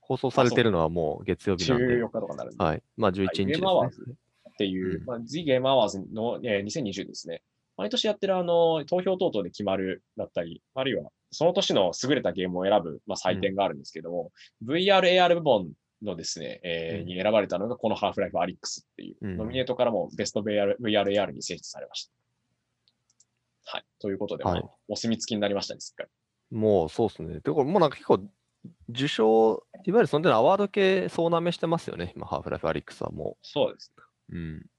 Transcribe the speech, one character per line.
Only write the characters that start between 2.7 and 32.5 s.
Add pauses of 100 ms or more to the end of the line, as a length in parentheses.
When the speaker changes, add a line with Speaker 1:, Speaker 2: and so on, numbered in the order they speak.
Speaker 1:
い。 (120)
ま
あ、
十
一
日
で
す
ね。
Speaker 2:
は
い。
ゲ
ー
ム
ア
ワ
ー
ズ (460)
っ
て
い
う、
Speaker 1:
う
ん。
Speaker 2:
ま
あ、
The
Game
Awards
の、
え
ー、
二
千
二
十
で
す
ね。 (340)
毎
年
や
っ
て
る、
あ
の、
投
票
等
々
で
決
ま
る (120)
だ
っ
た
り、 (140)
あ
る
い
は (220)
そ
の
年
の (120)
優
れ
た
ゲ
ー
ム
を
選
ぶ、
ま
あ、
祭
典
が
あ
る
ん
で
す
け
ど
も、 (300)
Speaker 1:
う
ん。
Speaker 2:
ブ
イ
ア
ー
ル、
エ
ー
ア
ー
ル
部
門 (300)
の
で
す
ね、
え
ー、
Speaker 1:
う
ん。
Speaker 2:
に
選
ば
れ
た
の
が
こ
の
ハ
ー
フ
ラ
イ
フ
ア
リ
ッ
ク
ス
っ
て
い
う、
Speaker 1:
う
ん。
Speaker 2:
ノ
ミ
ネ
ー
ト
か
ら
も
ベ
ス
ト
ブ
イ
ア
ー
ル、
ブ
イ
ア
ー
ル、
エ
ー
ア
ー
ル
に
選
出
さ
れ
ま
し (1600)
た。
は
い。 (140)
と
い
う
こ
と
で、
Speaker 1:
は
い。
Speaker 2:
ま
あ、 (160)
お
墨
付
き
に
な
り
ま
し
た
ね、
す
っ
か
り。
Speaker 1:
も
う
そ
う
っ
す
ね。
て
か、
も
う
な
ん
か
結
構、 (680)
受
賞、 (220)
い
わ
ゆ
る
そ
の
手
の
ア
ワ
ー
ド
系
総
な
め
し
て
ま
す
よ
ね、
今、
ハ
ー
フ
ラ